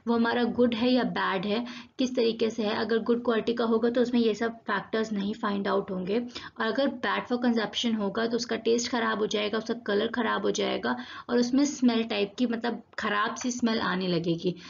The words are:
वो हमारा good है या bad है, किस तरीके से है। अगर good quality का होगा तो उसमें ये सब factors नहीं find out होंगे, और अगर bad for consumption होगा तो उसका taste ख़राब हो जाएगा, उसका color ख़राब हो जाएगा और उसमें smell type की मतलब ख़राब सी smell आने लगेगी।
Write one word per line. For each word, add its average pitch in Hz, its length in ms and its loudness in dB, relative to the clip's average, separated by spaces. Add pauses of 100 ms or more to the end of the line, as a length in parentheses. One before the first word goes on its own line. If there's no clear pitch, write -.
वो 233 80 2
हमारा 233 280 2 (160)
good 240 160 4
है 240 160 2
या 254 120 4 (160)
bad 190 280 0
है, 226 180 0 (340)
किस 254 180 0
तरीके 226 340 2
से 226 120 -4
है। 208 180 0
अगर 226 220 0
good 240 220 0
quality 226 300 0
का 233 100 -2
होगा 226 260 2
तो 247 120 2
उसमें 240 180 2
ये 220 140 4
सब 226 320 -4
factors 220 460 -2
नहीं 202 200 -2 (100)
find 202 260 0
out 196 220 0
होंगे, 185 280 0
और - 480 -6
अगर 269 220 2 (180)
bad 196 220 -2
for 247 160 0
consumption 226 540 0
होगा 208 280 0
तो 233 100 0
उसका 233 200 -2 (100)
taste 240 240 2
ख़राब 226 280 0
हो 214 160 0
जाएगा, 208 240 0
उसका 220 160 -2 (120)
color 208 300 2
ख़राब 208 260 0
हो 202 80 2 (100)
जाएगा 202 360 0 (340)
और 240 80 4
उसमें 254 260 4
smell 233 460 2
type 202 280 0
की 247 80 2
मतलब 226 360 -2 (160)
ख़राब 214 440 0
सी 254 80 -2
smell 220 300 0
आने 185 280 0
लगेगी। 170 460 0 (160)